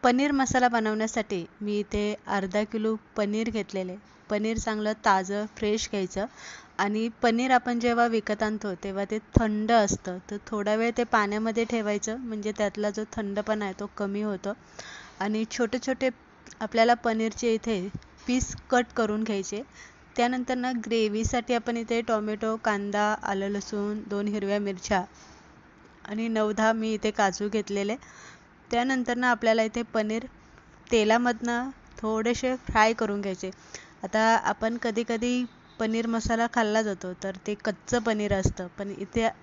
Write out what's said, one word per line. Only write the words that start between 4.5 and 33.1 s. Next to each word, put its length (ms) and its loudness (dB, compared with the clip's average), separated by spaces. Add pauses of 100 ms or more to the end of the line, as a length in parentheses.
चांगलं 360 -2 (120)
ताजं, 400 2 (100)
फ्रेश 360 -2
घ्यायचं 340 -2 (520)
आणि 320 0 (120)
पनीर 300 4
आपण 280 4
जेव्हा 280 4
विकत 360 0
आणतो, 320 -4
तेव्हा 300 -4
ते 140 -4 (200)
थंड 320 0
असतं, 460 2 (140)
तर 60 -8 (100)
थोडा 280 0
वेळ 220 2
ते 60 2
पाण्यामध्ये 640 0
ठेवायचं, 520 -2
म्हणजे 340 -6
त्यातला 380 -2
जो 140 -6 (100)
थंडपणा 520 -2
आहे, 140 -6
तो 180 -8
कमी 240 -2
होतो. 320 -4 (680)
आणि 320 0
छोटे 260 -2 (100)
छोटे 220 0 (500)
आपल्याला 340 4
पनीरचे 600 0
इथे 360 -2 (380)
पीस 280 0 (140)
कट 160 4 (100)
करून 280 0
घ्यायचे. 400 -4 (540)
त्यानंतर 380 0
ना, 160 -2
ग्रेव्हीसाठी 840 0
आपण 240 -2
इथे 240 -2
टोमॅटो, 560 -2
कांदा, 680 0
आलं 240 -2
लसूण, 600 -4
दोन 200 -2
हिरव्या 320 0
मिरच्या 440 -2 (1000)
आणि 220 -4
नऊ 240 2
दहा 200 4
मी 220 0
इथे 180 0
काजू 380 0
घेतलेले. 460 -2 (760)
त्यानंतर 460 0
ना, 140 4
आपल्याला 320 4
इथे 180 -2
पनीर 440 -2 (680)
तेलामधनं 800 4 (280)
थोडेसे 580 0
फ्राय 380 4
करून 280 -2